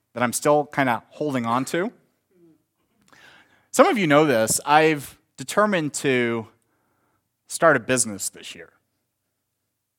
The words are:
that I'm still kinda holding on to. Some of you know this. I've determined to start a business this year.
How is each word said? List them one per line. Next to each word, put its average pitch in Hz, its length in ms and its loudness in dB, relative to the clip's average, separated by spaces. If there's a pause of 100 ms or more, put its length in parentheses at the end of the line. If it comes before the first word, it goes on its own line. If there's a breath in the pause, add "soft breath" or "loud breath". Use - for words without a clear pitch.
(140)
that 117 100 -4
I'm 117 100 -2
still 147 320 2
kinda 127 440 -2
holding 131 360 -6
on 123 200 -2
to. 190 260 -4 (1800 soft breath)
Some 311 160 4
of 311 120 0
you 175 80 0
know 147 180 4
this. 110 400 0
I've 151 540 2 (180)
determined 175 580 -2
to 120 520 -2 (1000)
start 160 280 2
a 123 40 0
business 113 500 -4
this - 260 -20
year. 82 160 -20 (1300)